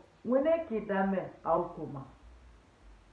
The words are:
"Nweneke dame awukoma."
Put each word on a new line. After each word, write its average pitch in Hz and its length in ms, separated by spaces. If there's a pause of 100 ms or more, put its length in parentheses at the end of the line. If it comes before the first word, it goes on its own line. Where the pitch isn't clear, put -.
(260)
"Nweneke 277 600
dame 190 440 (140)
awukoma." 156 580 (1080)